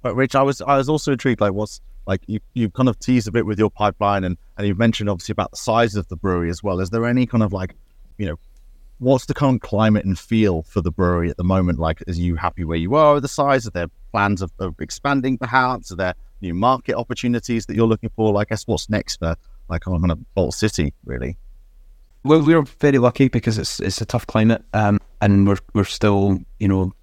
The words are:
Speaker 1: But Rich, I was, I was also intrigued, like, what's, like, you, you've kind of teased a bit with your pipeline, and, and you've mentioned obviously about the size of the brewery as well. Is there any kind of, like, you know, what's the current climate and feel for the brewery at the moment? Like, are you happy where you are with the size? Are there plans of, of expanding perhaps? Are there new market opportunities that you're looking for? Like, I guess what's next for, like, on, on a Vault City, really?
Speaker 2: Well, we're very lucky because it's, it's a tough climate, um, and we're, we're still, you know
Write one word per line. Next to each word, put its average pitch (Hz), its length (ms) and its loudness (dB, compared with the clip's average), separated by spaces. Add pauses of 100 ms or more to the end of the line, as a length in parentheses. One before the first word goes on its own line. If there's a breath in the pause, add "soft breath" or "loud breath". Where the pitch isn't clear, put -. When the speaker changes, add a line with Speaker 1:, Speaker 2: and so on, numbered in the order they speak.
Speaker 1:
But 113 140 -4
Rich, 135 200 0
I 135 60 4
was, 139 200 0
I 139 140 2
was 135 140 0
also 151 240 0
intrigued, 123 260 0
like, 101 140 2
what's, 104 260 -6 (260)
like, 98 220 -2
you, 107 140 -6 (120)
you've 113 200 -2
kind 127 160 2
of 113 100 -4
teased 120 300 0
a - 20 -8
bit 117 140 0
with 104 120 -4
your 107 120 2
pipeline, 101 560 0
and, 92 120 -2 (200)
and 101 100 -2
you've 98 100 0
mentioned 110 320 0
obviously 95 220 -6
about 101 200 -4
the - 60 -18
size 113 380 0
of 101 140 -4
the 87 80 -10
brewery 87 320 0
as 85 120 -6
well. 92 200 -2
Is 92 80 -4
there 113 160 -2
any 123 200 2
kind 117 180 2
of, 95 100 0
like, 92 220 -6 (420)
you 104 80 -4
know, 78 120 -6 (640)
what's 127 260 2
the - 80 -6
current 131 280 2
climate 107 440 2
and 92 120 0
feel 101 460 0
for - 180 -4
the 82 100 -2
brewery 87 380 0
at - 80 -6
the 87 60 -6
moment? 90 360 2
Like, 80 280 -2
are 92 60 -8
you 87 220 -2
happy 87 280 -6
where 82 140 -4
you 90 180 -2
are 151 200 6
with 143 80 -2
the 143 60 -6
size? 139 380 0
Are 104 40 -10
there 87 160 -4 (240)
plans 101 300 0
of, 90 180 -6
of 90 200 -6
expanding 131 580 -2
perhaps? 127 540 -2
Are 92 60 -12
there 90 160 -2 (280)
new 90 120 -6
market 123 420 0
opportunities 120 680 -4
that - 100 -10
you're 113 120 4
looking 110 280 0
for? 110 160 2
Like, 101 160 0
I - 80 -20
guess - 120 -12
what's - 220 -4
next - 280 -4
for, 82 180 -4 (320)
like, 85 200 -6
on, 90 160 -2
on 90 80 2
a 78 60 -2 (180)
Vault 92 180 0
City, 85 400 -2 (100)
really? 64 340 -8 (840)
Speaker 2:
Well, 156 220 6
we're 165 160 6
very 139 360 2
lucky 123 300 4
because 113 300 0
it's, - 240 -6
it's - 200 -4
a 107 40 -4
tough - 220 -4
climate, 110 360 2 (100)
um, 101 260 2 (220)
and 98 260 6
we're, 101 100 4 (160)
we're 104 100 2
still, 98 560 2 (200)
you 104 100 0
know 95 340 0